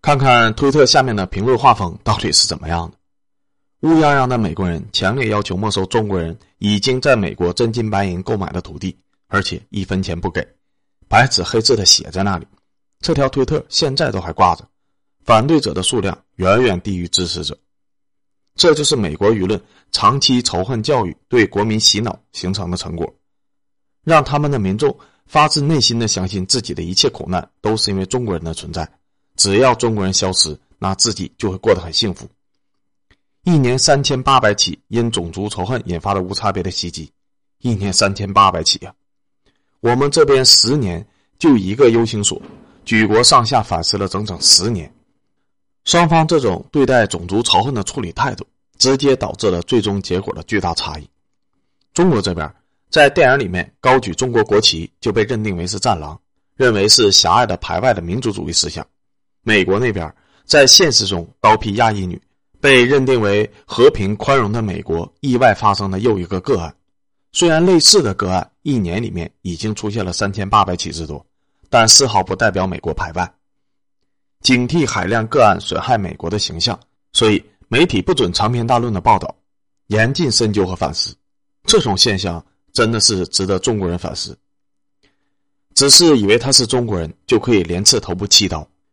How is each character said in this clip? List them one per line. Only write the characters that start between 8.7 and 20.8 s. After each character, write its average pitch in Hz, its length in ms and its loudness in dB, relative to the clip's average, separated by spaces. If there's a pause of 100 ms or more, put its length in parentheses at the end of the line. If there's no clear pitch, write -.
地， 95 180 -8 (300)
而 95 160 -2
且 - 180 -8 (100)
一 98 120 -6
分 95 180 -2
钱 92 160 -6
不 90 140 -6
给， 82 100 -4 (680)
白 127 180 4
纸 - 160 -4
黑 113 180 0
字 117 140 2
的 101 100 -2
写 - 240 2
在 92 140 -4
那 98 140 -2
里。 - 100 -14 (540)
这 165 120 -2
条 143 140 2
推 131 160 0
特 139 240 -2
现 139 260 -2
在 147 160 -2
都 98 120 -4
还 82 100 -8
挂 90 240 2
着， - 100 -12 (600)
反 117 200 4
对 156 140 4
者 107 140 -2
的 92 100 -4
数 123 160 -2
量 92 180 -4 (180)
远 95 260 2
远 101 180 0
低 98 160 -6
于 87 140 -6
支 90 180 -2
持 82 160 -8
者。 71 140 -10 (1000)
这 165 180 4
就 147 120 0
是 151 100 0
美 85 220 -2
国 101 160 2
舆 95 120 -2
论 98 160 -2 (300)
长 117 260 2
期 127 240 2
仇 92 220 -4
恨 110 180 -4